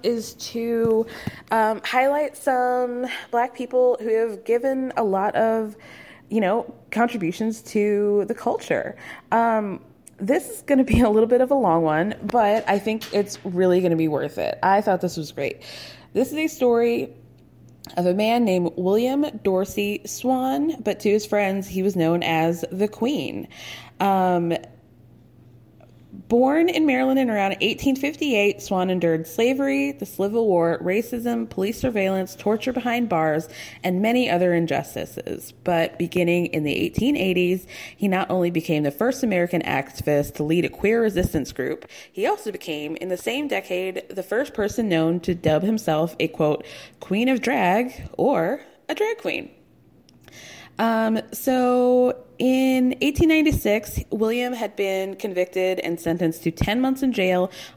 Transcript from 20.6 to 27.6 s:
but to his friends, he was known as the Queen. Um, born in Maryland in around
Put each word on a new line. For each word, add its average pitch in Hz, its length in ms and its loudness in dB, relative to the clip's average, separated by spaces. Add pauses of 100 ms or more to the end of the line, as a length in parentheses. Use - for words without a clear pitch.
but - 160 -2
to 214 100 -2
his 208 160 2
friends, 196 440 -2
he 185 160 -2
was 196 100 2
known 170 300 2
as 165 480 0
the 196 160 0
Queen. 226 580 -4 (540)
Um, 180 540 2 (1700)
born 285 420 4
in 320 160 2
Maryland 262 320 4
in 254 100 2
around 196 320 0